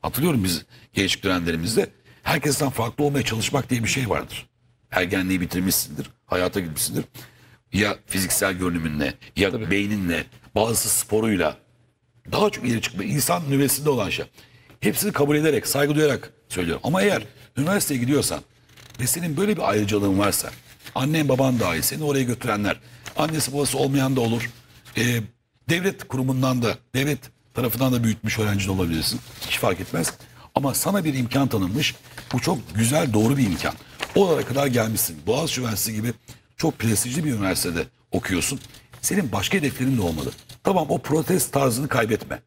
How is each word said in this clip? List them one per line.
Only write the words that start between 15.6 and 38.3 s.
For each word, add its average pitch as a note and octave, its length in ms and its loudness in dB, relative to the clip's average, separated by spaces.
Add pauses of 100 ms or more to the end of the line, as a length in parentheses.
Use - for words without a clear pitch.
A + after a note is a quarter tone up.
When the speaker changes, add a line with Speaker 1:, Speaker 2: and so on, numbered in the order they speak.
Speaker 1:
saygı C#3+ 280 0
duyarak D3 380 0 (160)
söylüyorum. E2 360 -4
Ama E3+ 160 2
eğer G3 220 2 (340)
üniversiteye D3+ 420 0
gidiyorsan A#2+ 420 0 (580)
ve B2+ 80 0
senin E3+ 300 -2
böyle G#3 200 2
bir - 120 -2
ayrıcalığın G2+ 500 2
varsa, G2+ 320 0 (440)
annen D3 340 2
baban C3 300 4
dahil F2+ 220 0
seni D3 220 -2
oraya C#3 200 2
götürenler, A2 560 -2 (380)
annesi D3+ 360 0
babası C#3 240 0
olmayan C3+ 380 2
da B2+ 60 2
olur, A#2 280 0 (480)
e, A#2+ 240 0 (480)
devlet F3 380 0
kurumundan C3 540 0
da, G#2+ 160 0 (180)
devlet C#3+ 240 0 (340)
tarafından B2+ 400 0
da A#2+ 100 2
büyütmüş A2 360 0
öğrenci G2+ 280 0
de G2 40 0
olabilirsin. E2 480 0 (280)
Hiç - 120 -4
fark G2+ 200 0
etmez. D#3+ 340 -4 (420)
Ama C3+ 180 2
sana F#3+ 300 0
bir D3+ 100 0
imkan C3 340 0
tanınmış. G#2 480 0 (380)
Bu B2 60 0
çok C3+ 360 -4
güzel, B2 380 2
doğru A2+ 240 4
bir C3 80 4
imkan. F2 280 -2 (420)
Oralara E3 300 4
kadar C#3 220 0
gelmişsin. A2 500 0 (100)
Boğaziçi B2+ 340 0
Üniversitesi A2 400 -2
gibi A#2 120 -2 (440)
çok - 220 0
prestijli B2 460 0
bir D3 60 0
üniversitede F2 520 0 (280)
okuyorsun. F2+ 480 -2 (420)